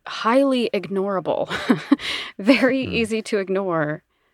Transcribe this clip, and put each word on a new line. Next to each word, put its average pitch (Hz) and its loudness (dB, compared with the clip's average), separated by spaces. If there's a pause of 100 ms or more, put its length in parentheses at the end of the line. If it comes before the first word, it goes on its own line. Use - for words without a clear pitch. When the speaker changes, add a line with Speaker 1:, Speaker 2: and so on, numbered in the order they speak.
Speaker 1:
highly 254 2
ignorable, 190 -2 (720)
<laughs> - -12
very 254 4
Speaker 2:
Hmm. - -4
Speaker 1:
easy 220 0
to 208 -2
ignore. 180 -2 (300)